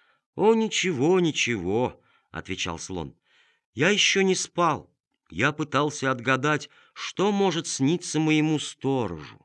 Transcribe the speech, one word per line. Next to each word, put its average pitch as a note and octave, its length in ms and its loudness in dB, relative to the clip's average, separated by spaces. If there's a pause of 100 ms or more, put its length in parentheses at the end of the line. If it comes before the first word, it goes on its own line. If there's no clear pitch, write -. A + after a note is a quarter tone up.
(340)
«О, G#3+ 180 4
ничего, F#3 680 2
ничего», — A#2 840 0 (280)
отвечал E2+ 480 -8
Слон. E2 380 -8 (560)
«Я C#3+ 160 0
еще G3 320 2
не F#3+ 140 4
спал. E3 600 -4 (360)
Я A2 220 0
пытался D3 580 -2
отгадать, C3 580 0 (240)
что - 400 -2
может F#3+ 340 0
сниться D#3 540 0
моему D#3 380 4
сторожу. F#2 840 -4